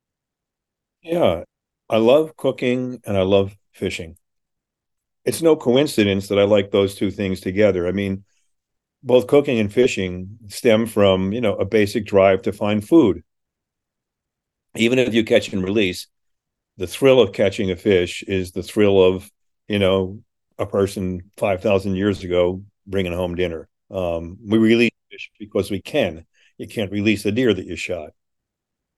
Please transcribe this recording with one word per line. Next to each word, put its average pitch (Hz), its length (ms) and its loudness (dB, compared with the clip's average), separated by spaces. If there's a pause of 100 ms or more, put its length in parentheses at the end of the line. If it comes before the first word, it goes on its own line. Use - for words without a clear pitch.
(1040)
Yeah. 139 400 0 (460)
I 113 80 0
love 139 400 4
cooking 127 680 -4
and 104 120 -4
I 95 60 2
love 98 340 2 (160)
fishing. 85 440 -10 (1080)
It's 131 180 -4
no 160 140 6
coincidence 117 720 2
that 98 100 0
I 101 60 6
like 101 260 2
those 98 240 2
two 101 160 -4
things 95 300 -6
together. 95 460 0
I 90 60 -2
mean, 98 320 -4 (800)
both 123 240 2
cooking 143 320 2
and 104 140 -2
fishing 95 640 -4 (100)
stem 113 380 0
from, 95 460 2
you 120 80 -4
know, 101 160 -2
a 101 80 -4
basic 104 420 -2
drive 95 360 4
to 104 100 -4
find 104 340 -4
food. 117 360 2 (1500)
Even 117 240 2
if 120 120 2
you 110 120 2
catch 110 280 2
and 95 120 -4
release, 95 420 -2 (720)
the 92 100 -8
thrill 131 340 4
of 104 120 4
catching 98 380 0
a 87 60 -2
fish 90 460 0
is 92 300 -6
the 92 100 -8
thrill 98 400 4
of, 92 260 2 (400)
you 104 120 -2
know, 95 420 0 (360)
a 104 80 -4
person 95 720 -4
five 98 240 -2
thousand 98 360 0
years 98 260 -2
ago 90 400 -2 (240)
bringing 95 260 -4
home 87 220 -6
dinner. 82 340 -6 (220)
Um, 87 560 -6
we 110 120 0
release 113 340 4 (180)
fish - 280 -20
because 101 320 -6
we 98 120 -8
can. 85 420 -4 (320)
You 110 120 -14
can't 98 240 -8
release 104 320 -2
the 104 80 -2
deer 117 200 0
that 92 140 -4
you 87 100 -12
shot. 82 340 -10 (880)